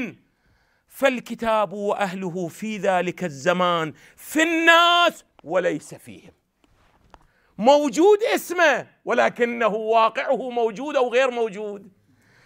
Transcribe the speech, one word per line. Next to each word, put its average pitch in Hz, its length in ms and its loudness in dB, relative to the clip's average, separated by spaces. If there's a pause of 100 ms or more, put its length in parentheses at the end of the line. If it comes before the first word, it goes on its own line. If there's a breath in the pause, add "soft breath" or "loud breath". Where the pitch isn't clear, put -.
(880)
فالكتاب 226 880 -2
وأهله 190 760 -4
في 214 300 -10
ذلك 180 460 -2
الزمان 170 680 -2 (220 soft breath)
في - 280 -2
الناس 339 840 2 (180)
وليس 170 520 -4
فيهم". - 360 -20 (1300 soft breath)
موجود 294 680 4
اسمه، 330 640 0 (180)
ولكنه 233 600 0
واقعه 226 840 0
موجود 240 460 -4
أو 247 140 0
غير 247 220 2
موجود. 208 600 -8 (540 soft breath)